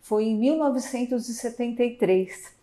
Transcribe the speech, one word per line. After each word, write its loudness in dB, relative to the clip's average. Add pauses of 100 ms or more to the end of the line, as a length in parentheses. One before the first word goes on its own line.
foi 0
em 0
mil 2
novecentos -2
e -6
setenta -2
e 2
três. 0 (120)